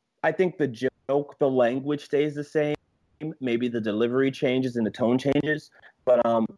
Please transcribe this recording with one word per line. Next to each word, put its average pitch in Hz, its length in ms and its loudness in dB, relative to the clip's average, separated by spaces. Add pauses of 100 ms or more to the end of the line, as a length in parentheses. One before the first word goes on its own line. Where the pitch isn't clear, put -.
(220)
I 160 100 0
think 180 240 0
the 143 120 0
joke, 135 720 -4
the 139 120 2
language 131 540 0
stays 147 300 0
the 147 100 -8
same. 147 300 -2 (680)
Maybe 123 280 0
the 117 120 -4
delivery 117 500 0
changes 131 460 -2
and 113 100 0
the 101 40 0
tone 123 280 0
changes. 147 520 -2 (340)
But, 123 220 4
um, 117 200 2 (120)